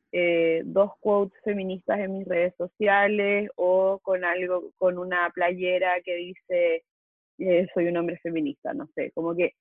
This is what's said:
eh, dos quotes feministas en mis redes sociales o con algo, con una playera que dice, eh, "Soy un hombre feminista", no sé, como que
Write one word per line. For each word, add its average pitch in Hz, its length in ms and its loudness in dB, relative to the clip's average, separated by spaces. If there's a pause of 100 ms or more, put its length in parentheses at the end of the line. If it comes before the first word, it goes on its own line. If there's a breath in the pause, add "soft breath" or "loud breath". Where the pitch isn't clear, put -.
(120)
eh, 165 540 2
dos 196 340 2
quotes 202 440 0
feministas 196 560 -4
en 196 180 -4
mis 196 100 -8
redes 180 300 0
sociales 202 1000 2
o 190 440 2
con 185 260 -2
algo, 180 500 -2
con 180 220 0
una 180 380 -2
playera 180 680 0
que 180 120 -6
dice, 175 680 -2 (540)
eh, 180 360 2
"Soy 175 140 2
un 175 100 0
hombre 170 260 -2
feminista", 156 500 -6
no 135 220 -8
sé, 127 160 -6
como 165 240 -4
que 175 260 0